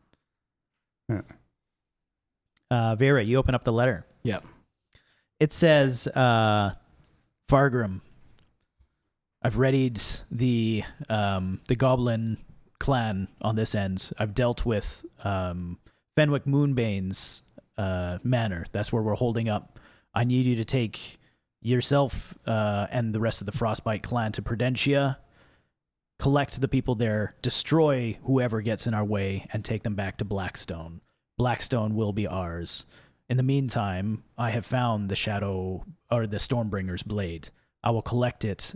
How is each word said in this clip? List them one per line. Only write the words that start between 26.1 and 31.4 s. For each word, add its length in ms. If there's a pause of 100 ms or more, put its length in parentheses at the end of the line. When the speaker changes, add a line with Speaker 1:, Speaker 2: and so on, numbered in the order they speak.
Speaker 2:
collect 420
the 60
people 280
there, 360 (100)
destroy 840
whoever 380
gets 240
in 80
our 100
way, 480
and 140
take 180
them 120
back 220
to 80
Blackstone. 760 (360)
Blackstone 580